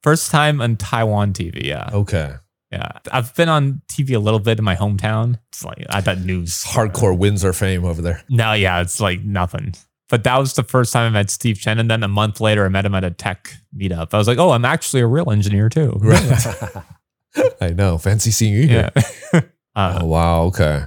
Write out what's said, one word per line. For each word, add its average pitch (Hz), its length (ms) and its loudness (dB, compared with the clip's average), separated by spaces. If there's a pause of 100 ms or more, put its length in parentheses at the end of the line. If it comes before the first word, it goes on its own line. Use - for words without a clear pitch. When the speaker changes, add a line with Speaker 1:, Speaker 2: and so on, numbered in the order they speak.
Speaker 1:
First 156 280 2
time 151 320 2
on 117 140 0
Taiwan 104 580 0
T 85 160 -6
V, 65 180 -8
yeah. 71 240 -6
Speaker 2:
Okay. 92 400 -2 (400)
Speaker 1:
Yeah. - 160 -8 (240)
I've 123 220 -4
been 165 160 2
on 139 380 0
T - 140 -4
V 131 120 -2
a 113 40 2
little 107 220 2
bit 110 180 0
in 107 60 0
my 95 120 2
hometown. 110 640 -2 (120)
It's - 120 -16
like, - 280 -14
I 101 100 -2
bet 92 240 -2
news. 87 400 -4
Speaker 2:
Hardcore 107 540 0
Windsor 98 340 2
fame 92 320 -2
over 85 160 -2
there. 85 300 -4
Speaker 1:
No, 113 240 0
yeah, 92 260 2
it's 87 180 -4
like 95 240 -2
nothing. 92 520 -4 (340)
But 113 160 0
that 131 140 2
was 135 160 -2
the - 80 0
first 123 320 0
time 117 140 2
I - 20 0
met 104 180 0
Steve 110 320 -2
Chen. 110 180 -2
And 113 120 0
then 113 120 0
a 101 60 -2
month 104 320 0
later, 107 240 2
I 95 60 2
met 95 160 0
him 101 80 -2
at 95 100 0
a 90 60 -2
tech - 420 -8 (240)
meetup. 90 380 -6
I - 20 4
was 104 100 4
like, 123 120 2
"Oh, 170 140 4
I'm 117 120 2
actually 135 380 0
a 117 40 2
real 139 240 0
engineer 104 380 2
too." 147 320 0
Speaker 2:
Right. - 460 4 (500)
<laughs> - 640 -4
I 85 100 0
know. 87 280 2
Fancy 104 320 0
seeing 107 240 0
you 127 140 4
here. 117 220 4 (440)
Speaker 1:
Yeah. 165 120 6
<laughs> - 40 -20 (260)
Uh, 92 240 0
Speaker 2:
Oh, 85 60 0
wow. 82 380 4
Okay. 76 420 0